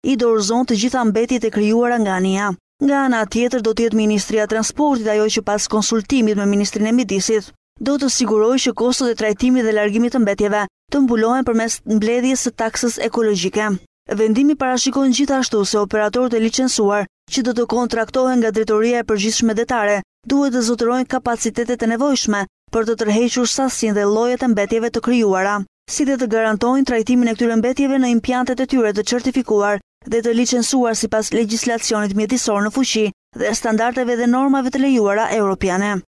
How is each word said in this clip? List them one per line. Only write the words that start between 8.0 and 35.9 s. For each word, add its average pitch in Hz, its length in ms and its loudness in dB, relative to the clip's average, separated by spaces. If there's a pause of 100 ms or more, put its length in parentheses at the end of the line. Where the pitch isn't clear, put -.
sigurojë 220 520 2
që 247 160 0
kostot 247 300 0
e 220 80 -2
trajtimit 233 460 2
dhe 220 120 2
largimit 214 380 2
të 254 80 2
mbetjeve 208 400 0 (300)
të 285 120 2
mbulohen 240 440 2
përmes 226 320 -2 (160)
mbledhjes 240 500 0
së 240 140 -4
taksës 226 380 -2 (100)
ekologjike. 208 600 0 (500)
Vendimi 247 340 4
parashikon 262 640 0
gjithashtu 262 460 0
se 208 160 0
operatorët 214 560 0
e 220 80 2
licencuar 226 640 0 (240)
që 269 160 -2
do 240 80 -2
të 240 160 0
kontraktohen 247 680 0
nga 226 160 2
Drejtoria 220 460 2
e 226 80 -6
Përgjithshme 220 500 0
Detare 208 440 0 (280)
duhet 277 240 2
të 247 140 0
zotërojnë 240 460 0
kapacitetet 233 680 -2
e 226 80 0
nevojshme 233 540 0 (280)
për 226 140 0
të 226 140 0
tërhequr 233 500 0
sasinë 226 480 -2
dhe 202 140 2
llojet 240 340 0
e 233 60 0
mbetjeve 220 400 0
të 226 160 -4
krijuara, 202 480 2 (340)
si 294 160 -2
dhe 269 140 0
të 233 100 -2
garantojnë 226 560 0
trajtimin 240 460 2
e - 20 -2
këtyre 233 240 0
mbetjeve 262 400 0
në 247 160 2
impjantet 254 480 0
e 254 80 -2
tyre 226 240 2
të 202 160 -2
certifikuar 214 720 0 (240)
dhe 233 160 -2
të 233 160 0
licencuar 240 600 0
sipas 220 360 -2
legjislacionit 220 840 -2
mjedisor 214 440 0
në 214 120 -2
fuqi 220 320 0 (320)
dhe 208 160 -2
standardeve 233 640 0
dhe 240 120 0
normave 262 400 2
të 269 140 -2
lejuara 220 540 2
europiane. 196 580 0 (160)